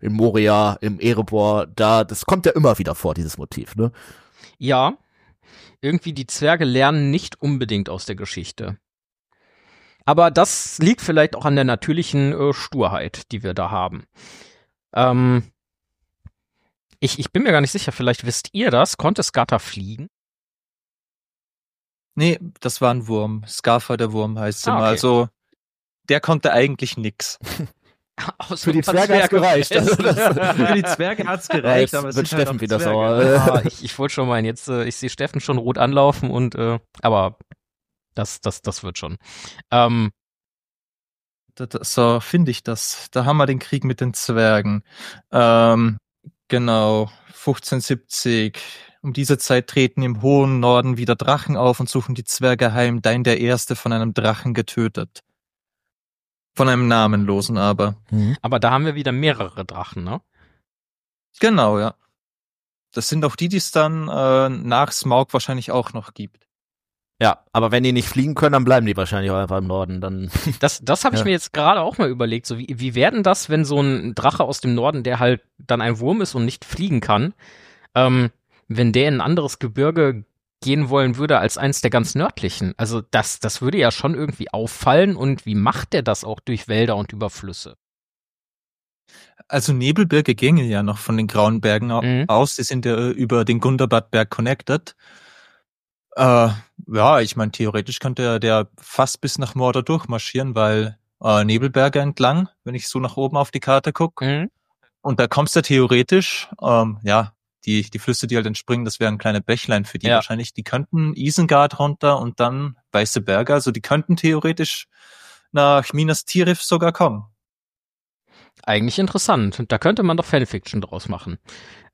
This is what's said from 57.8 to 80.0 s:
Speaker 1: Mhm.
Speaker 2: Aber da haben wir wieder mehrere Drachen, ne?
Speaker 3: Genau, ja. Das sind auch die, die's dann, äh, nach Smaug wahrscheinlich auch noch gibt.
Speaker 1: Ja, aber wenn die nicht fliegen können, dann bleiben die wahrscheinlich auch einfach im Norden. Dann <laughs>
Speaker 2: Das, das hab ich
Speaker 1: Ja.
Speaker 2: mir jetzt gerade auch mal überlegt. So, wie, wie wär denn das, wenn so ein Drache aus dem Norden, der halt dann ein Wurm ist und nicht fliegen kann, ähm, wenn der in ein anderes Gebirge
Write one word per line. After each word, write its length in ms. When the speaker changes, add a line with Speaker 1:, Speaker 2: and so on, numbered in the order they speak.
Speaker 1:
Mhm. 320
Speaker 2:
Aber 160
da 140
haben 140
wir 80
wieder 180
mehrere 540
Drachen, 360
ne? 200
Speaker 3:
Genau, 400
ja. 160
Das 160
sind 160
auch 100
die, 120
die's 240
dann, 360
äh, 400
nach 420
Smaug 440
wahrscheinlich 360
auch 220
noch 220
gibt. 340
Speaker 1:
Ja, 320
aber 200
wenn 120
die 80
nicht 160
fliegen 260
können, 200
dann 100
bleiben 220
die 100
wahrscheinlich 340
auch 60
einfach 220
im 80
Norden. 340
Dann 300
<laughs> 160
Speaker 2:
Das, 220
das 220
hab 80
ich 80
Speaker 1:
Ja. 60
Speaker 2:
mir 60
jetzt 200
gerade 300
auch 160
mal 100
überlegt. 380
So, 120
wie, 120
wie 240
wär 160
denn 120
das, 280
wenn 160
so 140
ein 340
Drache 280
aus 200
dem 120
Norden, 300
der 160
halt 220
dann 240
ein 180
Wurm 220
ist 120
und 120
nicht 180
fliegen 360
kann, 340
ähm, 360
wenn 240
der 160
in 80
ein 40
anderes 400
Gebirge 640